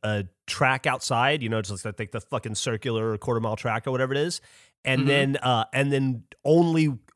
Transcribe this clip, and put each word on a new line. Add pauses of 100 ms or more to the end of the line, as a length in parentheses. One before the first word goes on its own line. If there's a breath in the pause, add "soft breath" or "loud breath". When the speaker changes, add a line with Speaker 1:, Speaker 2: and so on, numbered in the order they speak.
Speaker 1:
a (200)
track
outside.
You
know,
just
like,
like
the
fucking
circular
quarter
mile
track
or
whatever
it
is, (460 soft breath)
and
Speaker 2:
Mm-hmm.
Speaker 1:
then,
uh,
and
then (200)
only, (200)